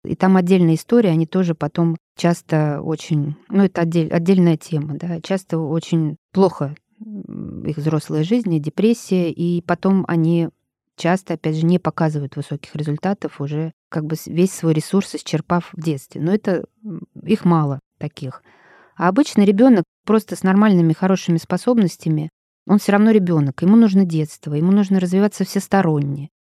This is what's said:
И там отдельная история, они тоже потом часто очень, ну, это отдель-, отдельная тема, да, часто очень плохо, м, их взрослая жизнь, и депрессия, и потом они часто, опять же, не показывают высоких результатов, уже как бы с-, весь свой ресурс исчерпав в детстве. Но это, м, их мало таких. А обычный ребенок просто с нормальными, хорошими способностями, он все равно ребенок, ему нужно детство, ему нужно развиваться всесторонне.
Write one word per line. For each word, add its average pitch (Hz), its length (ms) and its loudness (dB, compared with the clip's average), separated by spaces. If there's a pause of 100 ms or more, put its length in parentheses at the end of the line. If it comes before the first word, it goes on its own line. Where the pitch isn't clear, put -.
И - 120 -6
там 190 200 2
отдельная 180 400 2
история, 226 340 2
они 160 160 0
тоже 175 280 -2
потом 165 420 -2 (200)
часто 156 680 -2
очень, 151 540 -4 (140)
ну, 196 140 2
это 180 180 0
отдель-, 165 300 0
отдельная 170 460 4
тема, 151 380 -6
да, 170 260 -8
часто 190 360 -4
очень 160 580 -2 (160)
плохо, 160 420 0 (300)
м, - 600 -14
их 151 120 -6
взрослая 156 460 -2
жизнь, 202 300 0
и 156 60 0
депрессия, 185 720 0
и 175 300 -2
потом 185 460 0
они 165 420 0 (460)
часто, 175 380 -2
опять 160 220 -4
же, 160 100 0
не 175 140 4
показывают 151 560 -4
высоких - 400 -10
результатов, 151 680 -6
уже 151 300 -6 (180)
как 151 160 -6
бы 156 100 -6
с-, - 120 -14
весь 175 260 0
свой 160 200 0
ресурс 170 420 -2
исчерпав - 580 -4
в 165 80 -12
детстве. 143 400 -6
Но 170 120 0
это, 196 320 -2 (180)
м, 180 180 -12 (220)
их - 220 -2
мало 151 340 2 (200)
таких. - 420 -12 (540)
А 170 120 0
обычный 202 380 2
ребенок 208 380 6 (220)
просто 214 300 0
с - 80 -6
нормальными, 190 500 4
хорошими 185 440 0
способностями, 170 920 -2 (380)
он 208 120 4
все 202 120 0
равно 214 200 4
ребенок, 170 500 2
ему 196 140 6
нужно 196 300 6
детство, 151 480 -4
ему 170 180 2
нужно 196 280 2
развиваться 190 440 0
всесторонне. 151 840 -2 (120)